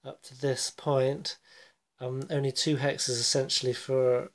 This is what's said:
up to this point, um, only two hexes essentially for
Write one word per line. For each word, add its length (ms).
up 200
to 180
this 300
point, 640
um, 320
only 200
two 260
hexes 420
essentially 540
for 600